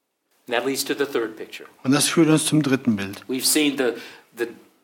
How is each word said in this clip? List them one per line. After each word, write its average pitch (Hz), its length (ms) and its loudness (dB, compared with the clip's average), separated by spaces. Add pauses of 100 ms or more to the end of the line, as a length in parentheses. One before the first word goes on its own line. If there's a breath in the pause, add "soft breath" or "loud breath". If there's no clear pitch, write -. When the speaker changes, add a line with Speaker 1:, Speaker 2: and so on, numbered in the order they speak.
(480)
Speaker 1:
And 120 100 -2
that 120 80 -2
leads 135 200 -2
to 147 80 -2
the 139 120 -2
third 113 320 -4
picture. - 320 -16 (140)
Speaker 2:
Und 131 100 2
das 143 160 2
führt 165 180 4
uns 156 180 4
zum 156 160 2
dritten 127 360 0
Bild. 98 320 -8
Speaker 1:
We've 127 160 -4
seen 147 320 2
the, 123 160 0 (440 loud breath)
the 117 100 -4 (360)